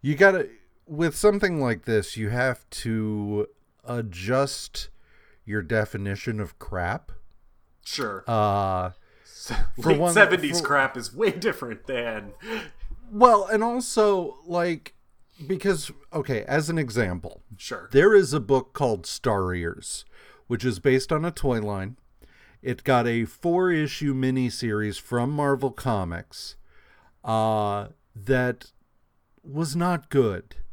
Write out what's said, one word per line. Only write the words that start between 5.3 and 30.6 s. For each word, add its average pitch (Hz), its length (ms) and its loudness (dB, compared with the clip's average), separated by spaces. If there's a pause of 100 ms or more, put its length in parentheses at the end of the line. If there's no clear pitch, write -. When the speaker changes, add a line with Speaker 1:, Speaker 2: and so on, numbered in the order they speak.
Speaker 1:
your 104 160 -4
definition 104 800 -4
of 98 200 -8
crap. 92 520 -6 (760)
Speaker 2:
Sure. 104 420 -8
Speaker 1:
Uh, 98 680 0
Speaker 2:
<laughs> - 40 -20 (260)
So, - 300 -10 (260)
Speaker 1:
for 160 80 2
Speaker 2:
late 151 100 6
Speaker 1:
one, 170 140 2
Speaker 2:
seventies 175 480 4
Speaker 1:
for 156 60 -4
Speaker 2:
crap 135 280 2
is 117 180 -10
way 190 180 0
different 151 540 -6
than 113 460 -6 (800)
Speaker 1:
Well, 208 340 8
and 214 160 0
also, 220 840 0
like, 170 480 -2 (520)
because, 180 460 -2 (220)
okay, 127 340 -2
as 147 220 0
an 165 80 0
example, 104 640 -2 (160)
Speaker 2:
Sure. - 340 -12
Speaker 1:
there 185 240 8
is 175 180 6
a 151 60 2
book 127 320 0
called 110 340 -2
Star 98 480 -2
Ears, - 520 -8 (420)
which 117 160 -4
is 117 160 -2
based 131 320 2
on 156 140 0
a 175 60 -4
toy 127 280 0
line. 104 380 -6 (640)
It 123 240 -6
got 127 200 4
a 117 200 0
four-issue 165 880 0
miniseries 123 840 -2
from 123 340 -2
Marvel 139 400 0
Comics, 92 840 -6 (680)
uh, 107 640 0 (280)
that 127 560 -2 (720)
was 147 320 -6
not 170 340 -2
good. 107 460 0 (180)